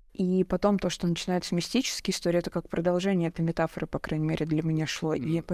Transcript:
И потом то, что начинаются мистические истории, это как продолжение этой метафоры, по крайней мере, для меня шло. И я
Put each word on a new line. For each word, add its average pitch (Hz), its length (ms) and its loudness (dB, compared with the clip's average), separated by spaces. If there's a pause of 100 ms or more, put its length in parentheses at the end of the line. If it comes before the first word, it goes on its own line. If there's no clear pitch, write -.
(140)
И 185 300 2
потом 202 340 2
то, 180 120 0
что - 180 -2
начинаются 180 460 -2
мистические - 600 0
истории, 175 260 2
это - 100 -4
как - 200 -4
продолжение 180 600 2
этой 165 140 -4
метафоры, 160 420 -2
по - 140 -4
крайней 156 260 -2
мере, 156 200 0
для 160 160 0
меня 156 240 0
шло. 156 280 -2
И 151 160 0
я 165 120 0 (120)